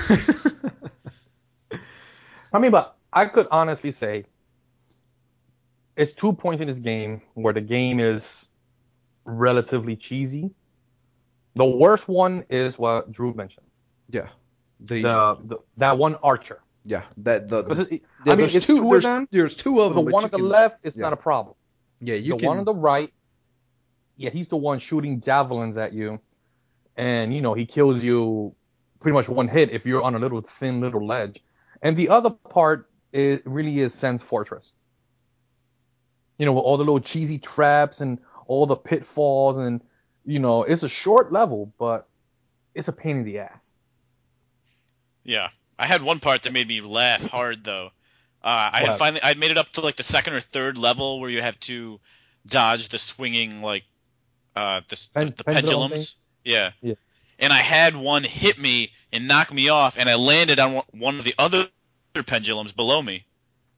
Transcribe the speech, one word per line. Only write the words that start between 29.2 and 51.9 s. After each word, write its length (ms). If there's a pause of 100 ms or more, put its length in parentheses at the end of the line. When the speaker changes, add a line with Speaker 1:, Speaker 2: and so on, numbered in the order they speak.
Speaker 2:
one 180
hit 220
if 160
you're 160
on 140
a 40
little 220
thin 400
little 240
ledge. 340 (440)
And 120
the 140
other 220
part 580 (240)
is, 320
really 320
is 160
Sen's 300
Fortress. 500 (1700)
You 80
know, 60
with 100
all 140
the 60
little 160
cheesy 380
traps 640
and 160 (300)
all 180
the 100
pitfalls 840
and, 220 (440)
you 140
know, 240
it's 180
a 80
short 420
level, 460
but 300 (680)
it's 140
a 60
pain 240
in 80
the 140
ass. 360 (1500)
Speaker 3:
Yeah. 260 (300)
I 80
had 160
one 160
part 240
that 100
made 140
me 140
laugh 440
hard, 380
though. 240 (560)
Uh, 300
I 80
had 80
Speaker 2:
What? 100
Speaker 3:
finally, 240
I'd 160
made 100
it 80
up 160
to, 80
like, 140
the 80
second 320
or 40
third 380
level 420
where 100
you 120
have 200
to 380 (460)